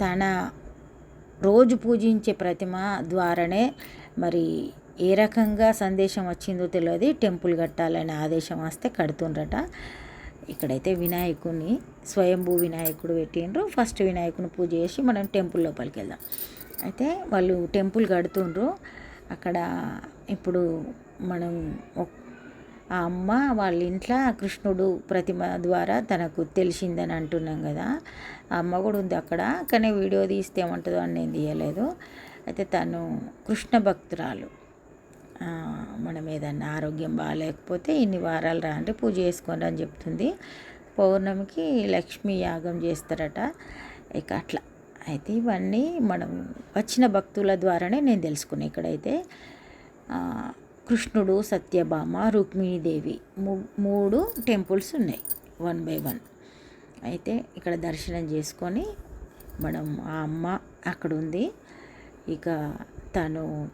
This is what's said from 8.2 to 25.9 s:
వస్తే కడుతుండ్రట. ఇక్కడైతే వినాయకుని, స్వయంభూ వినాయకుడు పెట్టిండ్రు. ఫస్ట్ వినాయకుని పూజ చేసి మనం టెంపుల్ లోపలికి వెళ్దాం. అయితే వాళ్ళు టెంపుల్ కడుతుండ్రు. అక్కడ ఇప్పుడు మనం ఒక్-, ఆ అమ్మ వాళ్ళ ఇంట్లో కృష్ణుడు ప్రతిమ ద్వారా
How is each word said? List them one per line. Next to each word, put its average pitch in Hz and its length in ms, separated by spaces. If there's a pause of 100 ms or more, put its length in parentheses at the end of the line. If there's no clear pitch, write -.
వస్తే - 280
కడుతుండ్రట. 160 800 (840)
ఇక్కడైతే 135 440
వినాయకుని, 175 840 (260)
స్వయంభూ 180 500
వినాయకుడు 165 580
పెట్టిండ్రు. 170 540
ఫస్ట్ 233 340
వినాయకుని 175 460
పూజ 170 260
చేసి 170 280
మనం 214 240
టెంపుల్ 185 380
లోపలికి 143 360
వెళ్దాం. 98 180 (640)
అయితే 311 440
వాళ్ళు 180 460
టెంపుల్ 196 340
కడుతుండ్రు. 185 680 (580)
అక్కడ 175 500 (480)
ఇప్పుడు 175 540 (380)
మనం 170 580 (180)
ఒక్-, - 960
ఆ - 20
అమ్మ 185 560
వాళ్ళ 185 320
ఇంట్లో 233 500
కృష్ణుడు 190 760
ప్రతిమ 180 360 (100)
ద్వారా 180 440